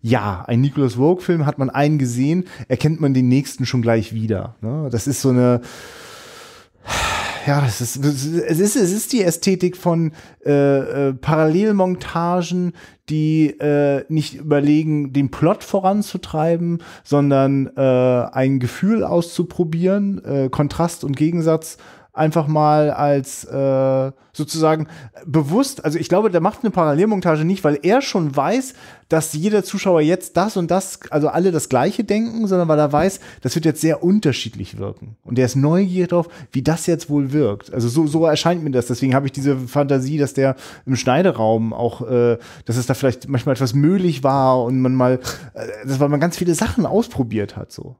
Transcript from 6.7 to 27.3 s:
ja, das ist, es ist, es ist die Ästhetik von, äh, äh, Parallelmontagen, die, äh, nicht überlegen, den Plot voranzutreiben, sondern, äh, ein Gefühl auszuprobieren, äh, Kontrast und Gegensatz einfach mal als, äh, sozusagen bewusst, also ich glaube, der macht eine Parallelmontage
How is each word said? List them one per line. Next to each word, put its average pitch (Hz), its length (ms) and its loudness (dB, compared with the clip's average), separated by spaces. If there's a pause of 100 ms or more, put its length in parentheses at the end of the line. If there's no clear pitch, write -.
ja, 143 160 0
das 127 200 -2
ist, 120 160 -6
es 151 640 -2
ist, 208 160 2
es 185 160 2
ist 214 200 -4
die 226 120 2
Ästhetik 180 520 0
von, 165 360 0 (340)
äh, 139 600 2
äh, 135 60 0
Parallelmontagen, 180 1600 0 (360)
die, 156 400 2 (100)
äh, 143 500 2
nicht 156 260 -2
überlegen, 147 800 2
den 139 200 0
Plot 180 320 0
voranzutreiben, 170 1120 -2 (240)
sondern, 139 640 2 (100)
äh, 135 40 -4
ein 127 800 2
Gefühl 202 420 0
auszuprobieren, 180 1200 -2
äh, 139 260 -2
Kontrast 165 520 -2
und 139 140 -4
Gegensatz 160 600 0 (360)
einfach 156 320 0
mal 151 440 4
als, 143 540 -2
äh, 135 680 0 (220)
sozusagen 156 520 0 (380)
bewusst, 160 580 0
also 156 160 -2
ich - 120 -4
glaube, 202 200 2
der 170 120 2
macht 208 200 -2
eine 220 80 0
Parallelmontage 165 760 2